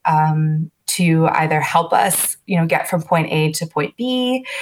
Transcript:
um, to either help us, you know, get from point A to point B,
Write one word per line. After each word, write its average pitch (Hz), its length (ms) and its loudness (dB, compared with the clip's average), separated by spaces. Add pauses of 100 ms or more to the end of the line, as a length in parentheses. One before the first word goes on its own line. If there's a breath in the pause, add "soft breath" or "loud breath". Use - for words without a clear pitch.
um, 156 680 0 (140)
to 160 420 2
either 160 320 0
help 165 320 0
us, - 440 0 (100)
you 185 120 0
know, 165 80 2
get 165 220 -2
from 175 120 -2
point 160 300 0
A 156 220 0
to 160 140 -6
point 147 300 -6
B, 254 480 -2 (180 loud breath)